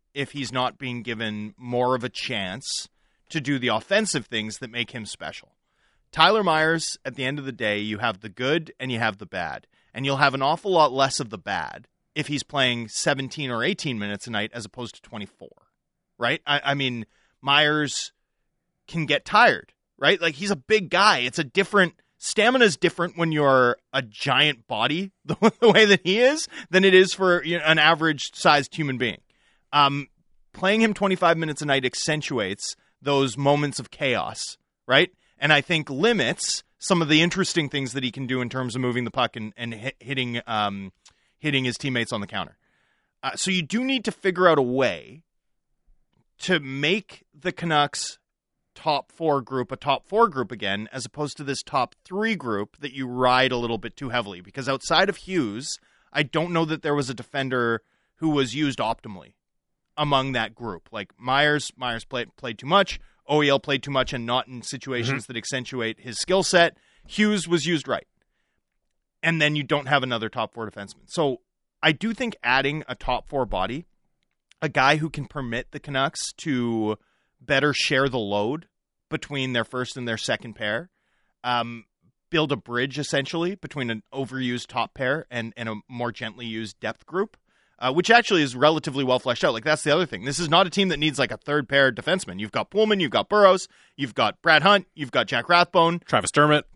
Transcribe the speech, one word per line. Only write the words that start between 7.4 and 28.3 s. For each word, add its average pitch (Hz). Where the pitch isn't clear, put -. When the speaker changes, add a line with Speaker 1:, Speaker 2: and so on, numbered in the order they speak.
Speaker 1:
the 135
day, 104
you 104
have 110
the 110
good 147
and 131
you 117
have 110
the 104
bad. 80
And 131
you'll 139
have 139
an 135
awful 165
lot 151
less 135
of 120
the 104
bad 82
if 151
he's 147
playing 120
seventeen 135
or 117
eighteen 139
minutes 101
a 120
night 107
as 117
opposed 117
to -
twenty-four, -
right? 123
I, 143
I 139
mean, 123
Myers 147
can 160
get 143
tired, 202
right? 160
Like, 165
he's 196
a 196
big 190
guy. 185
It's 123
a 160
different, 185
stamina's 226
different 170
when 165
you're 135
a 135
giant 131
body, 147
<laughs> -
the, 139
the 233
way 214
that 202
he 190
is, 285
than 190
it 190
is 185
for, 180
you 170
know, 151
an 156
average-sized 151